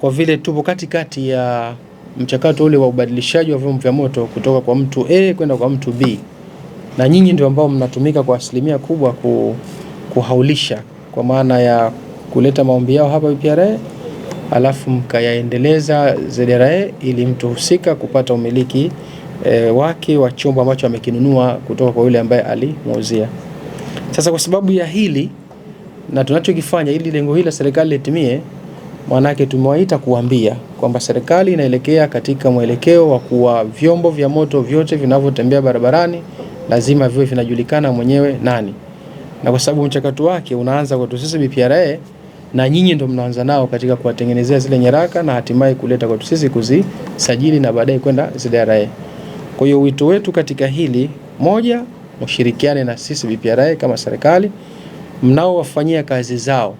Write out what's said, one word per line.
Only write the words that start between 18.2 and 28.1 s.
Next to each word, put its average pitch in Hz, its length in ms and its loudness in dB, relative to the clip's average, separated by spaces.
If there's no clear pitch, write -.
umiliki, 127 560 0
eh, 117 320 4
wake 156 400 0
wa 131 140 4
chombo 131 300 0
ambacho 131 260 0
amekinunua 123 680 2
kutoka 123 380 -2
kwa 120 120 2
yule 123 140 4
ambaye 113 240 2
alimuuzia. 117 880 -4
Sasa 160 200 0
kwa 165 100 0
sababu 190 320 0
ya 175 140 0
hili 165 440 -2
na 135 120 0
tunachokifanya 160 680 0
ili 165 180 -2
lengo 147 240 -2
hili 175 120 2
la 156 60 -2
serikali 151 380 0
litimie, 139 500 0